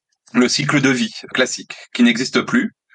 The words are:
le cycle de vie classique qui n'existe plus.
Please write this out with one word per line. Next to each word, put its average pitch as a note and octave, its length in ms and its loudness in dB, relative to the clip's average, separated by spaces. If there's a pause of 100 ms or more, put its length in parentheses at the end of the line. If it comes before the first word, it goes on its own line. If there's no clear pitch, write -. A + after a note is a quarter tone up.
(360)
le B2 120 4
cycle C#3+ 320 0
de C3+ 100 2
vie A#2+ 240 -2 (200)
classique - 420 -4 (180)
qui - 100 2
n'existe - 380 2
plus. - 320 -2 (220)